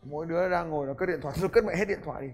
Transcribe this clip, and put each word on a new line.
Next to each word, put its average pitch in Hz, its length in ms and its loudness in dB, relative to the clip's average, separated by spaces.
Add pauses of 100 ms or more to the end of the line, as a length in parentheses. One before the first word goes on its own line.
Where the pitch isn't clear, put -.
Mỗi 147 240 -6
đứa 170 220 2
đang 175 220 0
ngồi 147 160 0
nó 139 80 -4
cất 180 140 -2
điện 165 120 0
thoại, 139 200 -6
tôi 190 80 2
cất 220 160 6
mẹ 202 120 -2
hết 190 80 4
điện 196 200 -2
thoại 135 180 -8
đi. 139 120 -8